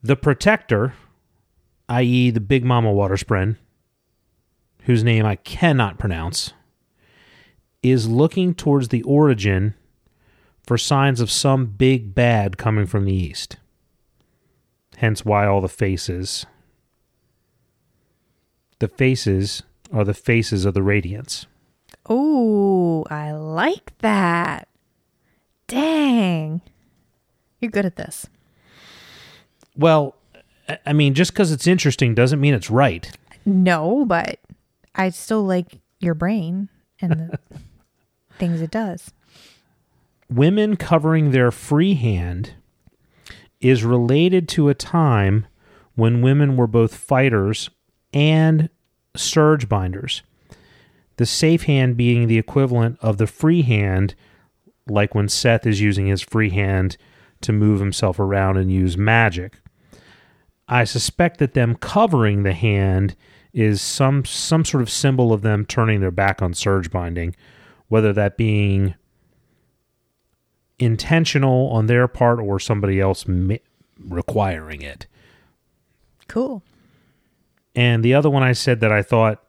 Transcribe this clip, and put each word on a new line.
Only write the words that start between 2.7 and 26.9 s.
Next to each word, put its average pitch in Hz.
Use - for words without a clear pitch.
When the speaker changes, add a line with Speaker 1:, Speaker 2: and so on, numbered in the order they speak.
Speaker 1:
Water 101
Spren, 98
whose 120
name 110
I 104
cannot 131
pronounce, 82
is 127
looking 165
towards 143
the 113
origin 107
for 120
signs 135
of 117
some 135
big 110
bad 110
coming 107
from 98
the 98
east. 90
Hence 110
why 104
all 101
the 92
faces. 92
The 110
faces 101
are 107
the 101
faces 110
of 98
the 98
Radiants. 101
Speaker 2:
Ooh, 208
I 151
like 156
that. 180
Dang. 233